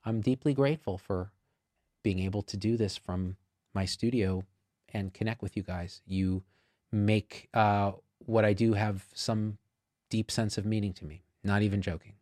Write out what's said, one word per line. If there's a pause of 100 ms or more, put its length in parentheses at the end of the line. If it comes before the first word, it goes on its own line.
I'm
deeply
grateful
for (680)
being
able
to
do
this
from (380)
my
studio (480)
and
connect
with
you
guys.
You (480)
make,
uh, (280)
what
I
do
have
some (520)
deep
sense
of
meaning
to
me. (200)
Not
even
joking.